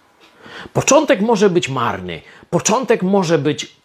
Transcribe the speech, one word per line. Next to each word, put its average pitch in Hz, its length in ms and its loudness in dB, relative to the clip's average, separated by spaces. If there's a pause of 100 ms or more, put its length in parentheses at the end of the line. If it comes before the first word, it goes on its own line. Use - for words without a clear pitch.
(720)
Początek 269 480 2
może 214 280 2
być 175 200 0
marny, 92 520 -6 (280)
początek 214 540 0
może 180 340 2
być - 480 -4